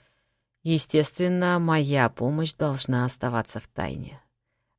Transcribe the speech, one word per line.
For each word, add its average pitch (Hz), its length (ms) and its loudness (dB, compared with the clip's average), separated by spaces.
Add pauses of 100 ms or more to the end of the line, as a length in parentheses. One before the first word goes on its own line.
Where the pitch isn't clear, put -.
(640)
"Естественно, 180 960 2
моя 143 520 2
помощь 151 440 -2
должна 131 500 -2
оставаться 120 560 -4
в - 80 -20
тайне. - 520 -8 (580)